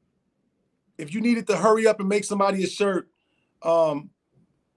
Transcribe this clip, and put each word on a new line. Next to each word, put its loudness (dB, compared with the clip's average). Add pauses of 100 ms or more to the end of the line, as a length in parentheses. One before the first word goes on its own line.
(1000)
If -12
you -4
needed 0
to 0
hurry 4
up 2
and -4
make 0
somebody -2
a -2
shirt, -4 (540)
um, 0 (680)